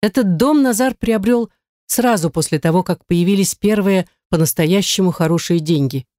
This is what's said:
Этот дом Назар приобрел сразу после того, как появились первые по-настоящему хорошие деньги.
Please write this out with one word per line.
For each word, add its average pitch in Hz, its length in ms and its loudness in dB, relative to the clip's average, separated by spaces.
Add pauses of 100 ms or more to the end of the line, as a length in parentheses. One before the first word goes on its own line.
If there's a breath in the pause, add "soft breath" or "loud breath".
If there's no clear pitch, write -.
Этот 208 360 0
дом 285 260 2
Назар 254 320 0
приобрел 226 560 -2 (360)
сразу 220 440 0
после 160 280 -4
того, 170 240 0
как - 240 -6
появились 180 480 0
первые 196 540 0 (200)
по-настоящему 175 840 0
хорошие 170 500 0
деньги. 143 460 -2 (120)